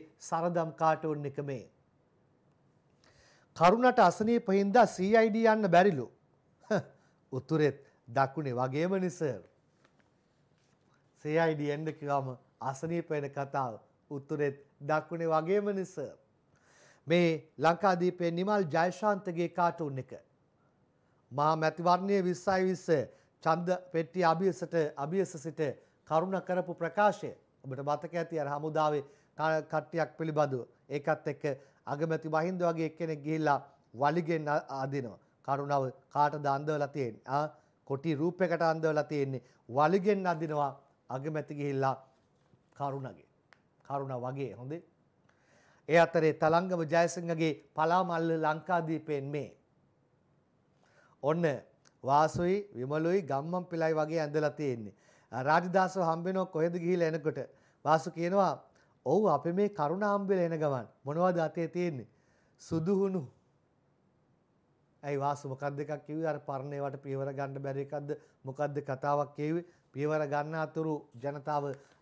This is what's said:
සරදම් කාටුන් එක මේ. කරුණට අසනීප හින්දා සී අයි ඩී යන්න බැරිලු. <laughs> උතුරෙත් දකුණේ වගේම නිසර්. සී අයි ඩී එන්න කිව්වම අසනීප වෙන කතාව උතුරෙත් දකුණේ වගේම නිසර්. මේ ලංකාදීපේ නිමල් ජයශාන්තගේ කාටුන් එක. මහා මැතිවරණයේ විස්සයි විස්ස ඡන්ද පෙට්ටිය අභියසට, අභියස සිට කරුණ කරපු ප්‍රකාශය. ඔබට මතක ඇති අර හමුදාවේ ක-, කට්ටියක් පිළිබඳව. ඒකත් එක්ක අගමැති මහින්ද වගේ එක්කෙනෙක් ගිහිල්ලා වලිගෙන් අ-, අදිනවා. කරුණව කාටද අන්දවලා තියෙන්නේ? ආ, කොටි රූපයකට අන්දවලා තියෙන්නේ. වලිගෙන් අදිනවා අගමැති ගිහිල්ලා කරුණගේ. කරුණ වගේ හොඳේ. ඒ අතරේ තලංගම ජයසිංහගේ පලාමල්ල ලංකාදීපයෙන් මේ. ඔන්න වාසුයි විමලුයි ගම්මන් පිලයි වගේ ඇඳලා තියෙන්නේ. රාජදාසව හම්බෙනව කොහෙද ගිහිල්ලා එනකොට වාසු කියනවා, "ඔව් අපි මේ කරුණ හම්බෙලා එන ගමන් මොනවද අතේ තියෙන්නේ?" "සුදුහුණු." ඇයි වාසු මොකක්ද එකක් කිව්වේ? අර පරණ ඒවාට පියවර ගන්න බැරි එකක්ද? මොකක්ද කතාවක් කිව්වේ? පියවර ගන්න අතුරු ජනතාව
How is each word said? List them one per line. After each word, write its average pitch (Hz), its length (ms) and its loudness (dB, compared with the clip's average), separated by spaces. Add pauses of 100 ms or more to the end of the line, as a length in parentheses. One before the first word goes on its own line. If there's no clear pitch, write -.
(160)
සරදම් 165 560 -2
කාටුන් 156 540 0
එක 139 120 -10
මේ. 139 260 -6 (1900)
කරුණට 240 420 6
අසනීප 220 500 4
හින්දා 202 380 6
සී 196 300 2
අයි 226 140 6
ඩී 226 180 4
යන්න 214 220 4
බැරිලු. 165 360 6 (640)
<laughs> 196 120 2 (500)
උතුරෙත් 143 480 0 (280)
දකුණේ 135 460 0
වගේම 139 440 0
නිසර්. 165 420 -4 (1800)
සී 156 140 0
අයි 165 160 4
ඩී 147 160 -2
එන්න 156 220 -4
කිව්වම 139 440 -4 (220)
අසනීප 165 520 -4
වෙන 143 200 -4
කතාව 135 500 -6 (300)
උතුරෙත් 143 500 -4 (180)
දකුණේ 156 500 -2
වගේම 185 440 0
නිසර්. 156 400 -8 (920)
මේ 170 220 4 (280)
ලංකාදීපේ 175 720 2
නිමල් 190 380 0
ජයශාන්තගේ 175 800 0
කාටුන් 165 500 -2
එක. 127 140 -12 (1200)
මහා 147 240 4
මැතිවරණයේ 175 680 2
විස්සයි 185 400 2
විස්ස 185 220 -2 (580)
ඡන්ද 165 240 2 (200)
පෙට්ටිය 165 360 -2
අභියසට, 165 500 2 (200)
අභියස 160 420 -2
සිට 156 240 -8 (480)
කරුණ 175 320 0
කරපු 175 340 -2
ප්‍රකාශය. 170 580 0 (260)
ඔබට 135 220 -10
මතක 147 340 -4
ඇති 165 260 -2
අර 139 80 -2
හමුදාවේ 151 540 0 (300)
ක-, 156 320 0
කට්ටියක් 156 520 -4
පිළිබඳව. 147 480 0 (220)
ඒකත් 151 420 -2
එක්ක - 160 -6 (380)
අගමැති 160 460 -4
මහින්ද 170 320 -2
වගේ 165 260 0
එක්කෙනෙක් 156 360 -6
ගිහිල්ලා 151 360 0 (320)
වලිගෙන් 156 580 0
අ-, 151 160 0 (120)
අදිනවා. 135 420 -6 (220)
කරුණව 139 520 -2 (140)
කාටද 147 400 0
අන්දවලා 143 420 0
තියෙන්නේ? 131 360 -6
ආ, 147 240 -2 (400)
කොටි 139 260 -2
රූපයකට 170 480 0
අන්දවලා 160 420 2
තියෙන්නේ. 135 380 -4 (240)
වලිගෙන් 185 600 2
අදිනවා 151 460 -2 (380)
අගමැති 147 440 -6
ගිහිල්ලා 135 420 -2 (760)
කරුණගේ. 131 560 -10 (580)
කරුණ 135 320 -6
වගේ 127 360 -6
හොඳේ. 135 300 -12 (1080)
ඒ 160 100 6
අතරේ 160 340 4
තලංගම 170 520 2
ජයසිංහගේ 165 680 0 (180)
පලාමල්ල 165 640 0
ලංකාදීපයෙන් 156 880 -2
මේ. 143 260 -8 (1700)
ඔන්න 160 220 2 (600)
වාසුයි 156 520 4 (140)
විමලුයි 156 520 0
ගම්මන් 156 420 -4
පිලයි 165 300 -2
වගේ 156 260 -2
ඇඳලා 151 300 0
තියෙන්නේ. 123 440 -6 (380)
රාජදාසව 175 680 2
හම්බෙනව 175 440 -2
කොහෙද 170 280 -2
ගිහිල්ලා 175 340 0
එනකොට 151 300 -4 (460)
වාසු 160 260 2
කියනවා, 175 420 2 (540)
"ඔව් 185 200 4
අපි 160 260 2
මේ 202 160 2
කරුණ 185 360 -2
හම්බෙලා 202 400 2
එන 165 140 -2
ගමන් 139 280 0 (140)
මොනවද 165 380 0
අතේ 160 300 -2
තියෙන්නේ?" 160 400 -4 (540)
"සුදුහුණු." 185 600 0 (1800)
ඇයි 143 160 -2
වාසු 139 300 -4
මොකක්ද 143 320 -6
එකක් 143 240 -8
කිව්වේ? 160 220 -6
අර 147 140 -2
පරණ 143 320 -8
ඒවාට 139 240 -6
පියවර 135 360 -6
ගන්න 135 300 -8
බැරි 139 200 -6
එකක්ද? 143 280 -8 (300)
මොකක්ද 143 400 -6
කතාවක් 143 540 -2
කිව්වේ? 160 300 -4 (240)
පියවර 151 380 -2
ගන්න 147 280 -4
අතුරු 160 400 -4 (200)
ජනතාව 143 500 -4 (380)